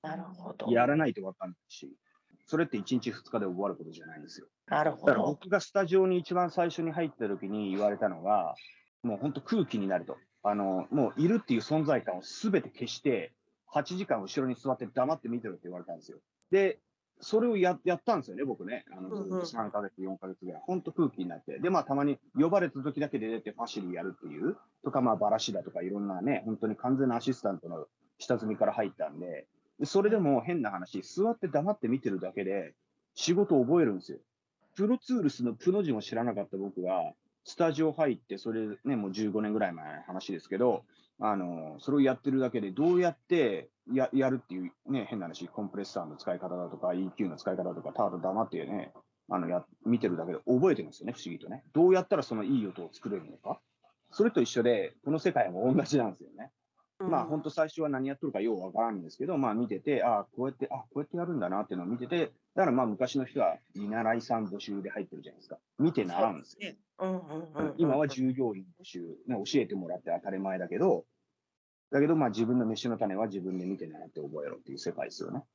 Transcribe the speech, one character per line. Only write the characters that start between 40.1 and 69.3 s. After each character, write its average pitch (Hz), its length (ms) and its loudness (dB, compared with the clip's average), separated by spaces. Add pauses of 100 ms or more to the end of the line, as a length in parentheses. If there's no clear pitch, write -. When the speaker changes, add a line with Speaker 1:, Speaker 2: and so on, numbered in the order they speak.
Speaker 2:
で 82 80 -6
す - 80 -20
け 95 100 -4
ど、 120 260 2 (360)
あ 107 160 2
の、 82 440 -6
そ - 100 -6
れ 147 80 4
を - 20 6
や 135 140 6
っ 131 60 -8
て 139 100 -2
る 131 100 2
だ 127 100 0
け 113 100 -2
で、 98 100 -4
ど 156 240 2
う 180 60 6
や 175 100 4
っ 160 60 -12 (120)
て 120 400 2 (240)
や-、 127 200 4
や 131 180 4
る 131 120 0
っ - 40 -20
て 90 80 -10
い 92 120 -6
う 85 60 -10 (160)
ね、 123 200 -2
変 110 100 -4
な 87 80 -4
話、 85 220 -10
コ - 140 -8
ン 98 60 -6
プ 95 80 -8
レ 101 60 -4
ッ 92 40 -6
サ 92 160 -4
ー - 40 -6
の 76 100 -12
使 92 180 -4
い 87 40 -6
方 90 180 -6
だ 87 120 -4
と - 80 -10
か、 90 180 0
イ 90 40 0
ー 92 140 -2
キ 107 120 -2
ュ - 20 0
ー 87 40 -2
の 78 60 -10
使 92 160 -4
い 92 40 -2
方 90 80 -2
だ 90 100 -4
と - 80 -10
か、 - 100 -8
た 104 180 2
だ 87 80 -6
黙 95 260 0
っ - 40 -6
て 80 160 -6
ね、 90 280 -8 (360)
あ 92 100 -2
の、 85 100 -2
や-、 87 160 -2 (200)
見 117 140 4
て 113 100 2
る 87 80 0
だ 82 100 -4
け 90 60 -4
で 78 140 -4
覚 135 260 4
え - 20 4
て 107 80 -4
る 80 60 -10
ん - 20 -18
で - 60 -20
す - 40 -20
よ 123 60 -10
ね、 117 60 -4
不 - 120 -12
思 87 80 -8
議 82 60 -8
と - 100 -14
ね。 113 240 -12
ど 170 160 8
う 185 60 10
や 185 80 4
っ - 60 -8
た 190 80 4
ら 147 60 0
そ - 120 -6
の 107 80 -2
い 123 180 2
い 104 60 -2
音 90 160 -8
を 82 100 -10
作 - 180 -8
れ 101 60 -2
る 80 140 -8
の - 60 -18
か。 - 240 -8 (520)
そ 208 120 4
れ 233 60 6
と 160 100 2
一 117 80 4
緒 120 140 0
で、 110 320 2 (100)
こ 139 60 -2
の 156 80 2
世 180 140 2
界 101 180 2
も 107 220 2
同 143 100 4
じ 143 160 2
な 117 80 4
ん 95 60 -4
で - 40 -14
す - 80 -20
よ - 120 -20
ね。 - 140 -16 (500)
Speaker 1:
う 190 40 -6
ん。 180 60 0
Speaker 2:
ま 147 100 4
あ、 110 40 -2
ほ 135 120 -2
ん 147 60 -2
と 151 80 -4
最 156 180 0
初 160 140 -6
は 151 60 0
何 135 200 -2
や 139 60 -4
っ - 40 -12
と 165 80 -6
る 135 60 -4
か 98 80 -2
よ 113 140 2
う 92 60 -4
わ 92 120 -8
か 113 100 0
ら 117 80 2
ん 104 60 -4
ん 90 60 -6
で 82 80 -12
す - 80 -20
け 135 80 -2
ど、 175 120 -2
ま 127 120 2
あ、 104 40 -2
見 117 140 0
て 98 100 -4
て、 135 240 0
あ 110 180 4
あ、 98 40 -8 (120)
こ 123 80 -2
う 135 40 0
や 135 40 -4
っ - 40 -16
て、 135 140 -4
あ、 123 80 -6
こ - 80 -12 (100)
う - 40 -2
や - 40 -4
っ - 40 -12
て - 80 -6
や 175 80 -2
る 170 100 -4
ん 127 60 0
だ 90 80 0
な 95 120 0
っ 104 60 -4
て - 80 -6
い - 20 -4
う - 20 -4
の 87 60 -6
を - 20 -6
見 120 120 -2
て 123 80 -6
て、 165 260 0 (220)
だ 190 80 4
か 185 40 6
ら 131 60 4
ま 127 120 4
あ、 - 20 0
昔 113 300 -2
の 131 80 2
人 - 160 -4
は 85 160 4 (180)
見 104 140 -6
習 113 280 2
い 113 60 -2
さ 117 180 0
ん 107 60 -2
募 98 120 -8
集 98 240 -6
で 98 80 -8
入 - 140 -6
っ - 20 -8
て - 100 -16
る - 60 -14
じ - 60 -16
ゃ - 40 -18
な - 40 -20
い - 20 -20
で - 60 -20
す - 40 -20
か。 - 100 -14 (200)
見 156 140 4
て 110 120 2
習 92 260 2
う - 40 -6
ん 73 60 -10
で - 60 -20
す - 80 -20
よ。 - 60 -20
Speaker 1:
そ 202 80 -8
う - 20 -6
で - 0 -
す - 40 -18
ね。 - 40 -20 (220)
う 190 60 -2
ん 190 40 -2
う - 20 -2
ん 160 420 -8
う 147 80 -2
ん 156 60 0
う 147 40 -4
ん。 - 60 -10
Speaker 2:
今 147 180 4
は 151 120 2
従 131 240 0
業 123 220 0
員 95 100 -10 (160)
募 - 40 -20
集、 - 160 -12 (260)
ね、 123 100 -2 (100)